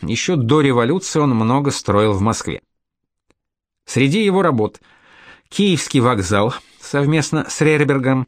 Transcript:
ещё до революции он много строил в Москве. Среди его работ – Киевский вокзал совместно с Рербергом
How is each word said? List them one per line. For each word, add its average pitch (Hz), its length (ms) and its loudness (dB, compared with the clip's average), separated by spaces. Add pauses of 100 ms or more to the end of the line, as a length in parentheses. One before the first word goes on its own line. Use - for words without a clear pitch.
ещё 117 340 -2
до 139 260 2
революции 139 580 0
он 147 120 2
много 123 400 0
строил 104 420 0
в 95 80 -2
Москве. 101 400 -2 (1200)
Среди 139 380 0
его 196 200 2
работ – 113 360 -2 (680)
Киевский 185 500 0
вокзал 107 540 2 (260)
совместно 147 720 -2
с - 100 -10
Рербергом 135 680 0